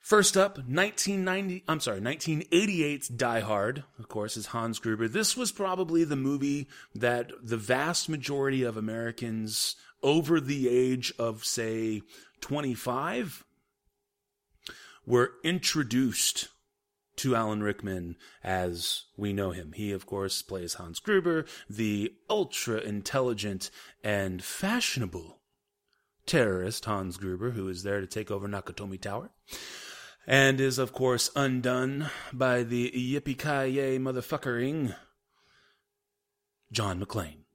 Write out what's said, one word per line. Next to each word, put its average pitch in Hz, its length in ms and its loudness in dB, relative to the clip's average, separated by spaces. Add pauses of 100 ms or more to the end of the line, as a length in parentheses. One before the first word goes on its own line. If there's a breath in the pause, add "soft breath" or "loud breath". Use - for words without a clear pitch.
First 208 340 6
up, 190 320 2
nineteen 190 560 0
ninety, 185 420 -2
I'm 156 140 0
sorry, 101 220 -2
nineteen 151 500 -2
eighty-eight's 170 560 2
Die 117 320 0
Hard, 107 460 0 (120)
of 113 120 -16
course, 107 260 -4
is 107 120 -8
Hans 113 320 -2
Gruber. 113 280 0
This 196 300 2
was 247 160 -2
probably 180 500 2
the 147 140 0
movie 143 500 0 (260 loud breath)
that 120 380 0 (100)
the 117 140 -2
vast 131 540 0
majority 139 540 0
of 117 120 -2
Americans 110 1000 -4 (260 loud breath)
over 151 380 4
the 135 260 0
age 127 500 4
of, 113 280 -2
say, 110 560 -2 (400 loud breath)
twenty-five 143 1040 -2 (1600 loud breath)
were 123 260 6 (100)
introduced 135 1080 0 (680)
to 131 180 2
Alan 107 300 2
Rickman 95 540 -2 (260 loud breath)
as 90 600 -2 (100)
we 101 160 -2
know 98 200 0
him. 85 200 -10
He, 101 220 -4
of 95 120 -6
course, 98 360 -2
plays 90 320 -6
Hans 85 260 -10
Gruber, 175 460 2 (240 loud breath)
the 104 440 0 (160)
ultra-intelligent 107 1400 -2 (320 loud breath)
and 98 400 0
fashionable 123 960 -2 (880)
terrorist 104 580 2
Hans 95 320 -2
Gruber, 95 360 -4
who 98 180 -4
is 90 140 -8
there 101 180 -2
to 95 40 -6
take 107 240 -6
over 101 200 -4
Nakatomi 98 500 -8
Tower, 110 320 -6 (960 loud breath)
and 135 320 8
is, 131 180 4
of 131 140 2
course, 127 460 2
undone 131 720 0 (240 loud breath)
by 123 300 4
the 120 280 0
yippee-ki-yay 135 1040 0
motherfuckering 131 960 -2 (1800 loud breath)
John 101 320 -2
McClane 76 420 -6 (120)